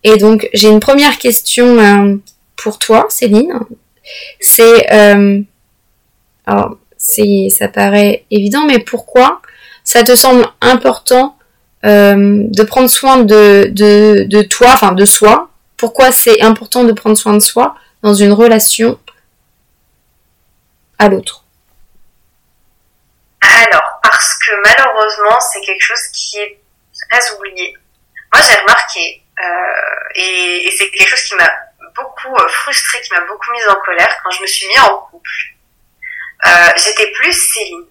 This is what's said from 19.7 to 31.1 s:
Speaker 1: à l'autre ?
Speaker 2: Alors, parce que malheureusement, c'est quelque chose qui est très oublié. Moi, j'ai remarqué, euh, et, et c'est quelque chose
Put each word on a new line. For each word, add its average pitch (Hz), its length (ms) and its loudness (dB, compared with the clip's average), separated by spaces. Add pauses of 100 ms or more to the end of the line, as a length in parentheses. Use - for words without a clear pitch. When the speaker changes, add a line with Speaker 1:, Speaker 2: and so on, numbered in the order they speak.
Speaker 1:
à 208 80 0
l'autre ? - 360 -4 (2000)
Speaker 2:
Alors, 208 640 0
parce - 420 -2
que 214 60 -4 (120)
malheureusement, 220 760 0 (120)
c'est 196 100 -12
quelque 190 200 -8
chose 220 220 -6 (100)
qui - 240 -12
est 208 240 -14 (480)
très 233 240 -4
oublié. 185 420 -14 (560)
Moi, 285 160 2
j'ai 208 120 0
remarqué, - 640 -4 (160)
euh, - 40 -10 (680)
et, 180 540 -6
et - 100 -6
c'est 196 140 -6
quelque 202 180 -2
chose 208 140 -4